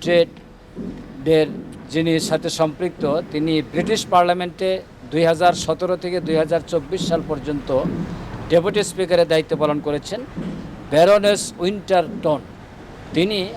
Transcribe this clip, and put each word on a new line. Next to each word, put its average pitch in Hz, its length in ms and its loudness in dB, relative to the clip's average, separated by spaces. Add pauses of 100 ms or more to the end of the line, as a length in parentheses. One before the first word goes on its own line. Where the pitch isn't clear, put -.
ট্রেডের - 1500 0 (440)
যিনি 160 300 2
সাথে 156 280 -2
সম্পৃক্ত, 160 720 -2 (120)
তিনি 156 300 0
ব্রিটিশ 202 480 -2
পার্লামেন্টে 180 720 2 (280)
দুই 165 160 2
হাজার 165 260 4
সতেরো 185 440 -2
থেকে 180 240 -4
দুই 156 160 -2
হাজার 160 320 2
চব্বিশ 170 400 -4
সাল 165 200 0
পর্যন্ত 143 540 -2 (680)
ডেপুটি 190 340 2
স্পিকারের 175 460 0
দায়িত্ব 160 280 0
পালন 147 240 0
করেছেন 147 400 -6 (680)
ব্যারোনেস 196 680 6
উইন্টারটন, 175 800 0 (720)
তিনি 190 440 0